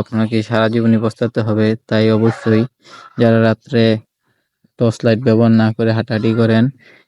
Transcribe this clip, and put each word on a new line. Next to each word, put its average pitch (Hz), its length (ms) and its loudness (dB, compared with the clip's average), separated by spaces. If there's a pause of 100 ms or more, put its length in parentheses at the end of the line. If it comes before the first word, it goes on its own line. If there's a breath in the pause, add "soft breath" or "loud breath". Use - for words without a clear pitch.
আপনাকে 113 420 -4
সারা 110 260 0
জীবনই 113 340 0
পস্তাতে 117 380 -4
হবে। 110 260 -2 (200)
তাই 110 200 0 (100)
অবশ্যই 110 460 0 (560 loud breath)
যারা 113 240 4
রাত্রে 113 420 0 (920)
টর্চ 117 240 -2
লাইট 117 220 0
ব্যবহার 113 280 2
না 110 200 2
করে 113 200 -2
হাঁটাহাঁটি 113 420 -4
করেন, 113 300 2 (440 soft breath)